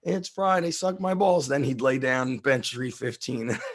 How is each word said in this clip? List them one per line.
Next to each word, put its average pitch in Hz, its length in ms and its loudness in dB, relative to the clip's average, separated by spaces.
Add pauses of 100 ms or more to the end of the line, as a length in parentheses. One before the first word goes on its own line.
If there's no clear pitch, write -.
It's 175 260 -2
Friday, 185 420 2
suck 185 300 -2
my 185 140 0
balls. 180 340 4
Then 139 160 2
he'd 127 160 -2
lay 131 180 2
down, 127 400 0
bench 127 320 2
three 123 200 -6
fifteen. 120 680 -4 (160)